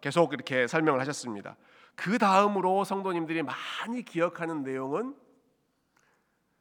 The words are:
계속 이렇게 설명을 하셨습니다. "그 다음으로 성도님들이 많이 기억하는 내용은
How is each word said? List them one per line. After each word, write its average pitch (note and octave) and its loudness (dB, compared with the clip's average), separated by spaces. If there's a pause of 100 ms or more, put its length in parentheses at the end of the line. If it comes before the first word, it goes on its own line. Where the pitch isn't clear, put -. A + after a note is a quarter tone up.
계속 C#3+ 2
이렇게 B2+ 0
설명을 D#3 2
하셨습니다. A2+ -8 (380)
"그 G#3 -2
다음으로 G3 4
성도님들이 F3 -2
많이 G#3+ -6
기억하는 E3 -2
내용은 C3+ -4 (1400)